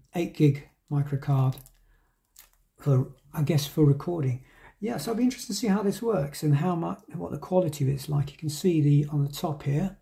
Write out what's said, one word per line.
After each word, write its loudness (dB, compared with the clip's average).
eight -4
gig 2
micro -2
card 0
for, 0
I -2
guess, 2
for 2
recording. 0
Yeah, -4
so -6
I'll -2
be 0
interested -2
to -6
see -4
how 2
this 0
works -2
and 4
how 0
much, -4
what -8
the -8
quality 0
of 2
it's -6
like. -2
You -20
can -8
see 2
the, 4
on 0
the -4
top -6
here, -2